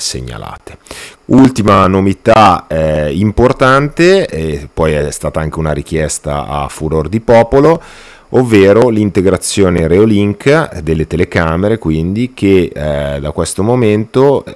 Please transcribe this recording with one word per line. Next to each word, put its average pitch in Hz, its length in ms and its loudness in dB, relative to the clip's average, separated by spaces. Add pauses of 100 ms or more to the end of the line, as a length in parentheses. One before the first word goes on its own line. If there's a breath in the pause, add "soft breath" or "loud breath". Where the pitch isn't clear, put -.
segnalate. - 800 -12 (480 loud breath)
Ultima 104 600 4
novità, 98 800 2
eh, 78 460 -2
importante, 135 1120 2
e 76 440 -6
poi 80 200 -2
è 73 200 -2
stata - 280 -6
anche 78 180 -6
una 78 140 -4
richiesta 73 760 -6
a 69 220 -6
furor 78 400 -4
di 107 140 -4
popolo, 139 600 4 (500 loud breath)
ovvero 110 580 4
l'integrazione 92 1000 0
Reolink 104 920 0
delle 78 280 -2
telecamere, 87 720 -2
quindi 92 560 -4
che, 95 400 2
eh, 71 480 -6
da 73 100 -6
questo 87 320 -6
momento, 120 800 0 (120)